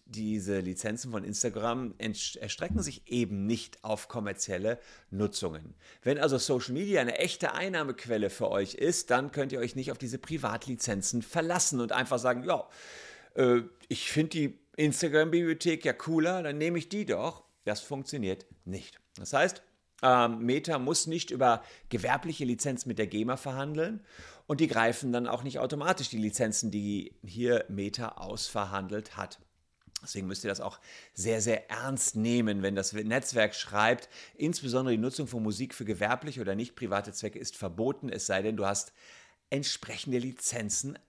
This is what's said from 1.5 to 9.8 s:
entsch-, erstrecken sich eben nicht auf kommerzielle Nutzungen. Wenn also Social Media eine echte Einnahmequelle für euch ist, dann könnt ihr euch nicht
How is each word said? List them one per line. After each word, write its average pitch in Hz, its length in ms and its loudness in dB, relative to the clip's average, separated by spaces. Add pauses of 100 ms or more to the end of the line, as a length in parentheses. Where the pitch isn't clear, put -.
entsch-, - 380 -4
erstrecken 180 460 -4
sich 151 240 -8
eben 101 400 0
nicht - 380 -2
auf 107 240 -4
kommerzielle 101 720 -2 (320)
Nutzungen. 87 640 -2 (260)
Wenn 143 160 2
also 139 180 4
Social 127 360 2
Media 185 280 2
eine 120 160 0
echte - 380 0
Einnahmequelle 135 760 0
für 101 220 0
euch 98 240 0
ist, - 360 2
dann 131 200 4
könnt 135 220 -2
ihr 131 80 -2
euch 120 160 -2
nicht 131 160 -4